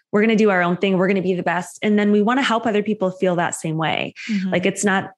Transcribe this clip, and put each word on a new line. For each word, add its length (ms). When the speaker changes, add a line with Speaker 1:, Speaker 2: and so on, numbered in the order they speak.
Speaker 1:
"We're 100
gonna 140
do 160
our 100
own 160
thing. 220
We're 80
gonna 160
be 100
the 80
best." 400
And 160
then 140
we 100
wanna 220
help 240
other 160
people 260
feel 280
that 180
same 220
way. 360
Speaker 2:
Mm-hmm. 220
Speaker 1:
Like, 160
it's 180
not 320